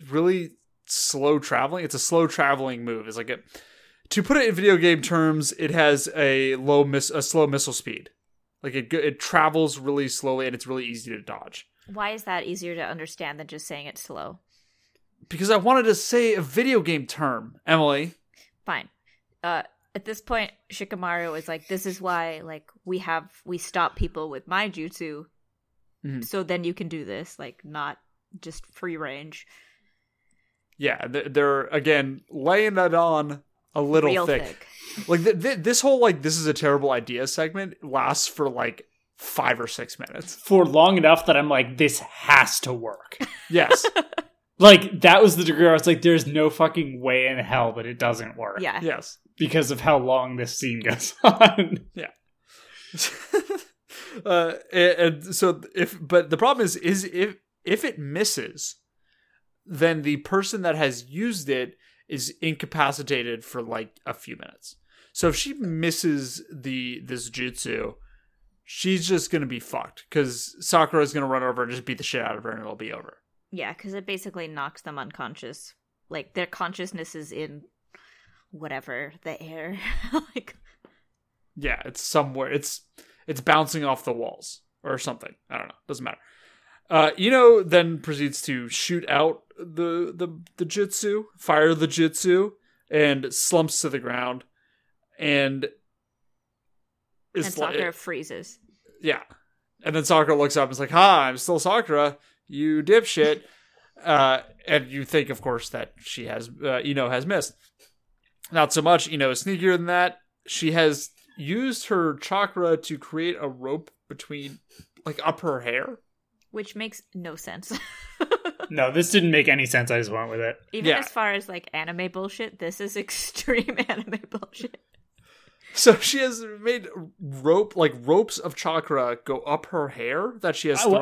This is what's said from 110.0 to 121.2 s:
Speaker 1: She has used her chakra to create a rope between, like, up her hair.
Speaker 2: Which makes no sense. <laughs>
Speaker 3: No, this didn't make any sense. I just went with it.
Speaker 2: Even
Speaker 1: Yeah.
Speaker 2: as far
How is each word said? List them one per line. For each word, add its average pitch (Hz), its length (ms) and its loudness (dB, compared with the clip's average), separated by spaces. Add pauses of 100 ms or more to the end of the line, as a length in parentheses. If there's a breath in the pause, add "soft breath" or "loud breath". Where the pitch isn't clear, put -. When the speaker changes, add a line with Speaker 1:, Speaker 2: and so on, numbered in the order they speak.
Speaker 1:
She - 280 -4
has 156 380 2 (280)
used 226 480 -6
her 170 300 0
chakra 185 640 -2
to 160 200 -12
create 165 420 -8
a 147 80 -6
rope 131 440 -10 (160)
between, 139 500 -16 (480 soft breath)
like, 151 180 -10
up 160 180 -2
her 143 180 -2
hair. 123 400 -6 (500)
Speaker 2:
Which 208 240 -14
makes 214 280 -12 (120)
no 175 220 -14
sense. - 480 -12
<laughs> - 440 -8 (420)
Speaker 3:
No, 135 200 0
this 170 200 2
didn't 170 200 4
make 147 180 4
any 135 180 2
sense. 123 260 0
I 120 60 2
just 110 120 -4
went 113 200 -6
with 113 100 -6
it. 117 160 -4 (160)
Speaker 2:
Even 208 160 -4
Speaker 1:
Yeah. 147 100 4
Speaker 2:
as - 100 -6
far 214 260 -2